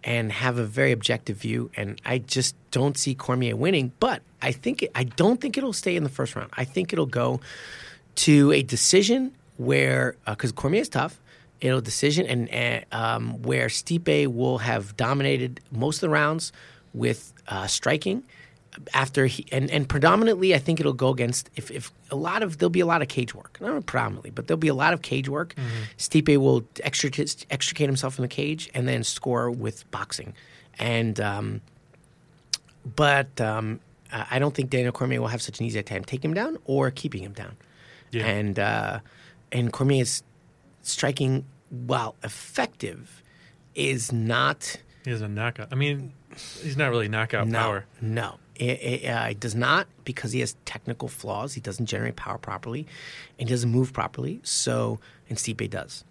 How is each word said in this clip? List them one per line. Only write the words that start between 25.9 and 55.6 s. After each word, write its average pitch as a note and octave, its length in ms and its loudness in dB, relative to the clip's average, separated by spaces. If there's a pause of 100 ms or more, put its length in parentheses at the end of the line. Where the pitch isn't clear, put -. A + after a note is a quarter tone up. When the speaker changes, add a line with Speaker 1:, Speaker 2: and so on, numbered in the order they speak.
Speaker 1:
Stipe D#3 400 6
will C3 260 6 (200)
extricate, - 680 -4
extricate - 400 0
himself C3 240 0
from C3+ 80 -4
the B2 60 0
cage D3+ 480 -4
and B2 120 0
then A#2+ 160 0
score A#2+ 460 0
with A2+ 400 -6
boxing. - 460 -8 (420)
And, A2+ 420 0
um, G#2 420 -2 (1300)
but, C#3 460 4
um, A2 380 -2 (320)
I, A2 200 -8
I B2+ 80 2
don't C#3+ 140 2
think C3 160 -2
Daniel B2 220 2
Cormier B2 300 -2
will A#2 60 -2
have A#2 140 -4
such - 180 -10
an A#2 60 -2
easy A2 180 -2
time F#2+ 200 -6
taking C3+ 280 -4
him E3 40 0
down C#4+ 300 -2
or C3+ 260 2
keeping C3 320 -8
him G2+ 100 -12
down. - 240 -12 (540)
Speaker 2:
Yeah. A2 140 -2
Speaker 1:
And, G#2 340 0
uh, G#2 400 0 (520)
and A#2+ 200 0
Cormier's C3+ 520 2 (580)
striking, C3+ 640 0 (240)
while B2 540 -4
effective, - 1000 -8 (540)
is C3+ 360 -2
not A#2+ 680 0 (260)
Speaker 2:
He C3 80 -6
has A2 100 -4
a G#2+ 60 -6
knockout. G#2+ 440 -4
I C3 40 -4
mean, C#3 380 -2 (480)
he's C#3+ 160 -4
not C#3+ 120 2
really A#2 200 2
knockout A2 380 0
Speaker 1:
No, A2+ 120 2
Speaker 2:
power. G#2 260 0 (160)
Speaker 1:
no. A2+ 340 -4 (200)
It, B2 480 -2
it, - 40 -8
uh, A#2 220 -2
it G#2+ 100 -6
does A2+ 140 -6
not, C#3 340 2 (160)
because B2 280 -6
he B2+ 80 -2
has A#2 160 -4 (100)
technical - 420 -8
flaws. A2 460 -6
He A#2 80 -10
doesn't G#2+ 240 -4
generate A2 300 -4
power - 240 -8
properly, A#2 480 -8 (500)
and B2 100 -4
he B2 60 2
doesn't A#2+ 160 2
move B2+ 240 4
properly. D3 500 -4
So, A#2 560 0 (300)
and A2+ 80 -4
Stipe - 320 -4